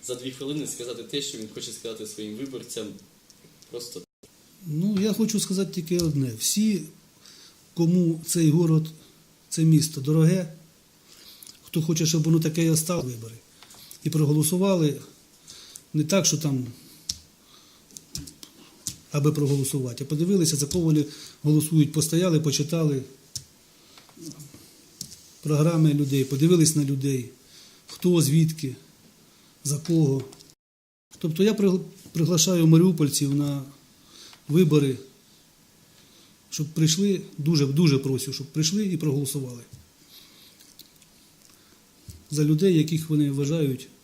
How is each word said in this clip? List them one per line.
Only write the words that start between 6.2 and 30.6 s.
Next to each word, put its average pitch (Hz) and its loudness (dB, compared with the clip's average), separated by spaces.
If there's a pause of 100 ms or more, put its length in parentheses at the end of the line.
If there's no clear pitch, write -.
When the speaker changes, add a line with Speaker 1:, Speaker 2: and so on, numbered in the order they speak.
Speaker 2:
Всі, 208 0 (920)
кому 170 2
цей 165 2
город, 160 4 (600)
це 165 -2
місто 156 4
дороге, 160 2 (1080)
хто - -4
хоче, 160 0
щоб 156 2
воно 160 4
таке 160 -2
і 165 2
остало, 160 0
вибори. 117 -12 (680)
І 151 -2
проголосували 156 2 (920)
не 156 0
так, 185 0
що 151 0
там, 135 -4 (2500)
аби 147 0
проголосувати, 139 -4
а 135 -12
подивилися, 160 0
за 139 -2
кого 180 -2
вони 151 2 (380)
голосують, 151 2
постояли, 160 0
почитали 147 -2 (2500)
програми 156 2
людей, 135 0
подивились 156 4
на 147 2
людей, 135 -4 (580)
хто, 175 0
звідки, 147 2 (880)
за 139 -4
кого. 139 0 (960)